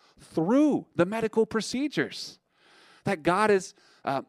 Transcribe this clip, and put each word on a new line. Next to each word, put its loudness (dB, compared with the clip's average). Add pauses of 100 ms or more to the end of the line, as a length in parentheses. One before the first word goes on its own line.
(200)
through 2 (100)
the 2
medical 0
procedures -6 (680)
that -4
God 2
has, 0 (300)
uh, -4